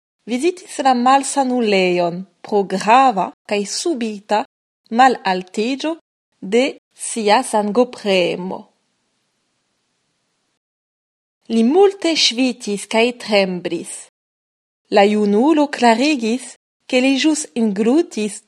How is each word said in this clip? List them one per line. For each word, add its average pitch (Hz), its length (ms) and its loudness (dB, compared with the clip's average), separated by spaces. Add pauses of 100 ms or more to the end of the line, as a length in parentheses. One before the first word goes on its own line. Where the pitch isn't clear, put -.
(260)
vizitis 277 520 -4
la 262 160 2
malsanulejon 220 1300 0 (160)
pro 202 220 -2
grava 196 680 2 (160)
kaj 208 220 -4
subita 220 760 -4 (480)
malaltiĝo 240 1040 0 (480)
de 226 240 0 (280)
sia 220 480 0
sangopremo. 202 1160 -2 (3000)
Li 226 120 2
multe 330 540 2
ŝvitis 233 720 -2
kaj 226 200 2 (100)
tremblis. 185 880 -4 (840)
La 202 100 6
junulo 214 640 2
klarigis, 240 880 0 (320)
ke 254 140 0
li 269 160 2
ĵus 294 340 0
inglutis 226 960 -2